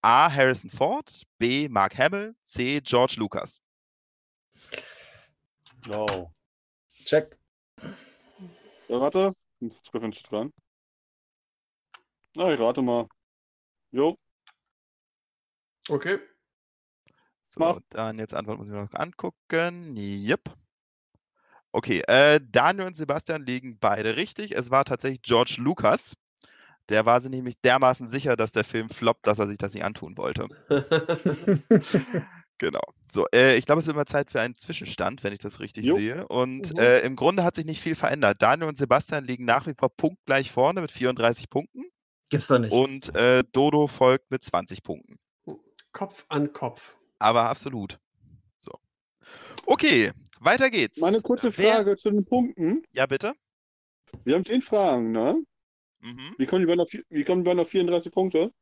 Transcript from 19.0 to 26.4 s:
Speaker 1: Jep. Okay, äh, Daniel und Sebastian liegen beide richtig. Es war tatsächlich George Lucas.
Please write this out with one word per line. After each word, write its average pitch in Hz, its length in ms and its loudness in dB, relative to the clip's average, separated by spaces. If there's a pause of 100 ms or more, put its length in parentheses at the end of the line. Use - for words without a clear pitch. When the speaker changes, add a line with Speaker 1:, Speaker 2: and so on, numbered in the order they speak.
Speaker 1:
Jep. 101 580 -4 (1160)
Okay, 110 360 -2
äh, 147 400 6
Daniel 165 380 2
und 185 100 -12
Sebastian 151 480 -6
liegen 127 360 -8
beide 107 380 0
richtig. 208 380 -8
Es 123 140 -6
war 135 160 2
tatsächlich 135 380 -6
George 120 340 2
Lucas. 127 560 0 (760)